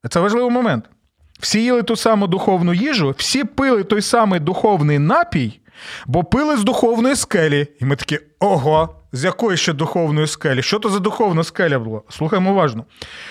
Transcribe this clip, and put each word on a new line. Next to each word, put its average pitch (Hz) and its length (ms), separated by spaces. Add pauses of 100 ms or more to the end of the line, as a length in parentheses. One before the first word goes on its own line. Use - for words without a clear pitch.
Це 170 100
важливий 233 320
момент. 220 340 (540)
«Всі 214 240
їли 240 200
ту 220 120
саму 208 320
духовну 175 460
їжу, 190 440
всі - 260
пили 247 400
той 214 180
самий 202 380
духовний 151 600
напій, 160 600 (460)
бо 165 180
пили 294 340
з 208 60
духовної 240 520
скелі». 147 520 (120)
І 127 60
ми 139 100
такі: - 240 (200)
«Ого, 160 560 (160)
з 131 120
якої 185 340
ще - 160
духовної 151 540
скелі? 135 360
Що 208 160
то 208 100
за 196 100
духовна 185 440
скеля 156 360
була?» 110 300
Слухаємо 185 420
уважно. 143 340 (460)